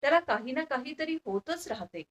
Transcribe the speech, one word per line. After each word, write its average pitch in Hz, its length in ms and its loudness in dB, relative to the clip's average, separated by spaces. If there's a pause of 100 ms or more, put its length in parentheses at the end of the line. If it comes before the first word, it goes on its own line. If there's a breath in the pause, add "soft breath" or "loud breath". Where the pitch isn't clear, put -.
त्याला 294 180 8
काही 233 320 -2
ना 302 120 0
काहीतरी 311 600 -4
होतच 233 420 -4
राहते. 180 440 -8